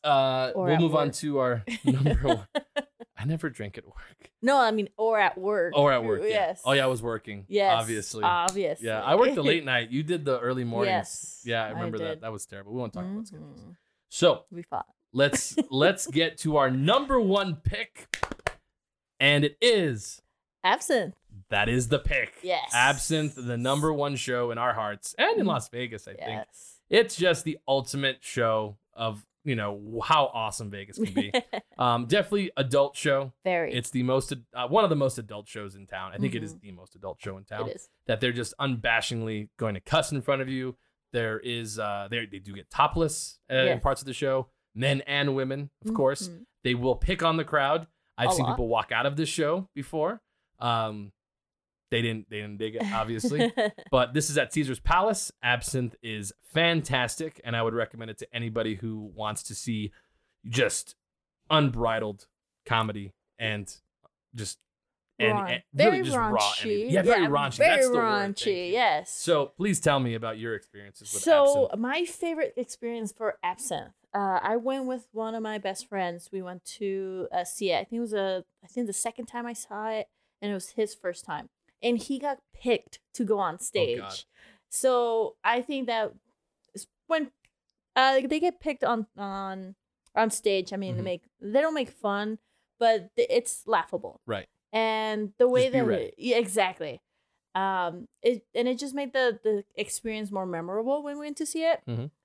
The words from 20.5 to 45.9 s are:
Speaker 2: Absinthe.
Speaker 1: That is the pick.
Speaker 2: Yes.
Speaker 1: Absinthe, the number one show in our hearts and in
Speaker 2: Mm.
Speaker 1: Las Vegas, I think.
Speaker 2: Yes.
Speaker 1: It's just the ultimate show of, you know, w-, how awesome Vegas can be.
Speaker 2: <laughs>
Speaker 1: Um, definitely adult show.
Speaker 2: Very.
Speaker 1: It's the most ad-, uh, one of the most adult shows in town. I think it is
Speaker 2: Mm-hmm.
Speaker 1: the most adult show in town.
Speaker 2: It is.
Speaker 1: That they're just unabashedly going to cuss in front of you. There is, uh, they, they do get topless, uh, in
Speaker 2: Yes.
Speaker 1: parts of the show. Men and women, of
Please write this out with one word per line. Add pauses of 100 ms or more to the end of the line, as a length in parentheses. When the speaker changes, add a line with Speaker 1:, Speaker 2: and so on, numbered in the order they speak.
Speaker 2:
Absinthe. (340)
Speaker 1:
That
is
the
pick. (100)
Speaker 2:
Yes.
Speaker 1:
Absinthe,
the
number
one
show
in
our
hearts
and
in
Speaker 2:
Mm.
Speaker 1:
Las
Vegas,
I
think. (200)
Speaker 2:
Yes. (100)
Speaker 1:
It's
just
the (100)
ultimate
show (160)
of, (180)
you
know,
w-,
how
awesome
Vegas
can
be.
Speaker 2:
<laughs> (340)
Speaker 1:
Um,
definitely
adult
show. (100)
Speaker 2:
Very.
Speaker 1:
It's
the
most
ad-,
uh,
one
of
the
most
adult
shows
in
town.
I
think
it
is
Speaker 2:
Mm-hmm.
Speaker 1:
the
most
adult
show
in
town.
Speaker 2:
It
is. (180)
Speaker 1:
That
they're
just
unabashedly
going
to
cuss
in
front
of
you. (340)
There
is,
uh,
they,
they
do
get
topless, (120)
uh,
in
Speaker 2:
Yes.
Speaker 1:
parts
of
the
show. (260)
Men
and
women, (160)
of